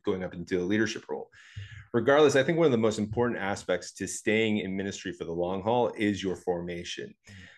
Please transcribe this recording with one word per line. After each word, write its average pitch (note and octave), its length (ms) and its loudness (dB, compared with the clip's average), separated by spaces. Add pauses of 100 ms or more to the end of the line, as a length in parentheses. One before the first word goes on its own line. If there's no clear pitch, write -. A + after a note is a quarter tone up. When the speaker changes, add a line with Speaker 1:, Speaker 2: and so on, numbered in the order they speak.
Speaker 1:
going F#2 180 -2
up F2 120 -8
into F2 260 -2
a - 20 0
leadership G#2+ 460 0
role. - 220 -8 (640)
Regardless, C#3 420 6
I C3 60 6
think D#3+ 160 0
one E3 80 6
of C3+ 60 4
the A#2 60 4
most A2 200 2
important G#2+ 420 0
aspects F#2+ 540 -2
to G2 120 -6
staying G#2+ 520 0
in F#2+ 180 -4
ministry F#2+ 360 -6
for E2+ 120 -10
the E2 80 -6
long F2+ 300 -2
haul A#2 340 2
is G#2 260 0
your F2+ 140 -2
formation. F2 720 -6
Speaker 2:
Mm-hmm. - 320 -20 (180)